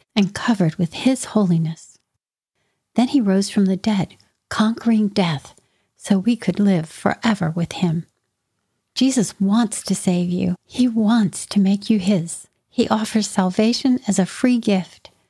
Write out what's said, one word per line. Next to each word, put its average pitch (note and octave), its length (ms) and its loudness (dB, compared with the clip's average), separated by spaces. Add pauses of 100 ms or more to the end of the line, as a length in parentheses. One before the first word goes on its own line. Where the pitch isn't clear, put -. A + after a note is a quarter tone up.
(160)
and G3+ 200 2
covered F#3+ 400 0
with - 180 -2
his - 320 -2
holiness. E3 760 0 (960)
Then B3 140 2
he C#4 120 2
rose G3 280 2
from G3+ 160 2
the F#3 120 0
dead, G3+ 380 -2 (340)
conquering A3 600 0
death, F3 440 -2 (420)
so - 220 0
we A3+ 180 0
could F3+ 240 -2
live F#3+ 300 2
forever - 600 -2
with E3+ 240 -4
him. E3+ 320 -2 (920)
Jesus B3+ 440 0
wants G#3 440 0
to F#3+ 120 -2
save F3+ 340 -2
you. F3+ 260 -2 (100)
He B3+ 220 0
wants A3 600 0
to - 120 -2
make G3 300 2
you G#3+ 100 2
his. F3 480 -2 (220)
He - 200 0
offers A3 380 -2
salvation A3 800 0
as G3 100 0
a F#3 80 4
free B3 320 0
gift. G3 540 -4 (180)